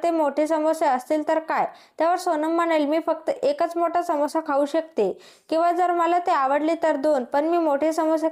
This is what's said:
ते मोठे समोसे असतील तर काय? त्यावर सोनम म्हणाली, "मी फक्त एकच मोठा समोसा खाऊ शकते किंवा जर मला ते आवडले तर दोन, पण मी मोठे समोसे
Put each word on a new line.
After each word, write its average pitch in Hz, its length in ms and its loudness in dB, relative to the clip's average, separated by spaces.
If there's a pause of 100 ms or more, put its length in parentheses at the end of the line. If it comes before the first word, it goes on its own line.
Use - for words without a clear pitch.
ते 339 80 2
मोठे 302 360 0
समोसे 320 380 0
असतील 294 420 0
तर 320 120 0
काय? 302 280 -2 (300)
त्यावर 339 180 2
सोनम 330 340 -2
म्हणाली, 330 360 2
"मी 302 220 0
फक्त 320 220 -2
एकच 311 480 -2
मोठा 339 240 0
समोसा 302 460 -2
खाऊ 285 180 0
शकते 302 520 -2 (320)
किंवा 330 220 2
जर 349 200 0
मला 349 280 2
ते 349 120 -2
आवडले 294 520 0
तर 311 120 2
दोन, 277 280 0
पण 285 220 0
मी 339 120 0
मोठे 311 360 0
समोसे 320 380 0